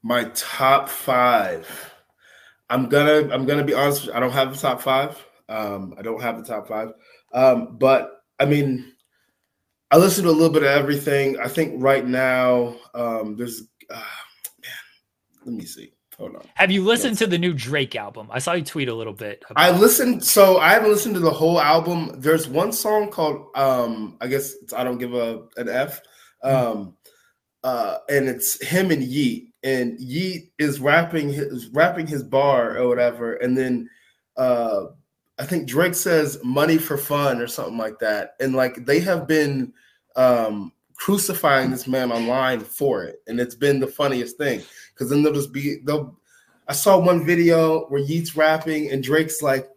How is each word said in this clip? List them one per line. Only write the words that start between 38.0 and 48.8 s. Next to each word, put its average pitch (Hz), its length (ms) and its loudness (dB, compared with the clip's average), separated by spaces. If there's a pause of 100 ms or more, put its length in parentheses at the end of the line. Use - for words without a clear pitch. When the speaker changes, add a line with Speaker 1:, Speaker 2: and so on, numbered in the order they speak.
Speaker 1:
And, 131 140 -2
like, 127 320 -2
they 143 140 4
have 175 280 -2
been, 143 460 0 (420)
um, 113 560 2 (240)
crucifying 147 760 0
this 127 160 -8
man 127 240 0
online 123 480 0
for 110 440 -2
it. - 220 -16
And 117 140 -6
it's 123 160 -4
been 139 240 0
the 131 80 -2
funniest 123 500 -4
thing. 131 240 -4 (340)
'Cause 120 140 -6
then 147 140 2
they'll 147 100 2
just 143 180 -4
be, 139 320 -6
they'll, 147 320 -4 (520)
I 143 60 -8
saw 190 260 4
one 175 260 2
video 165 600 4
where 139 160 -4
Yeat's 160 340 -4
rapping 156 560 0